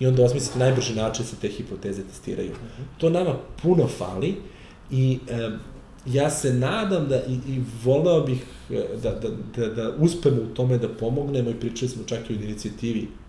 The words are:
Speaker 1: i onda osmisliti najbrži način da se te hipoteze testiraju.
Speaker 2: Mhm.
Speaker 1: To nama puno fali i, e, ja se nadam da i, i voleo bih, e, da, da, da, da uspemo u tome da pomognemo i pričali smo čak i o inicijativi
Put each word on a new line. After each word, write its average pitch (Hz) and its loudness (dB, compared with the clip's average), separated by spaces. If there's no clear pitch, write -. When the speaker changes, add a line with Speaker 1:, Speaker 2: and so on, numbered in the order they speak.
Speaker 1:
i 131 4
onda 127 8
osmisliti 123 2
najbrži 127 4
način 110 -2
da - -6
se - -12
te 104 -2
hipoteze 98 -6
testiraju. - -8
Speaker 2:
Mhm. - -12
Speaker 1:
To 165 4
nama 170 2
puno 160 6
fali 95 -4
i, 131 4
e, 113 -2
ja 139 2
se 139 0
nadam 165 2
da 135 2
i, 127 -2
i 131 -2
voleo 156 6
bih, 131 2
e, 113 -2
da, 117 0
da, 110 -4
da, 113 -2
da 113 -2
uspemo 147 4
u 113 -8
tome 127 4
da 113 0
pomognemo 127 -2
i 113 -4
pričali 123 -2
smo 110 -8
čak - -6
i - -4
o 110 -2
inicijativi 107 -4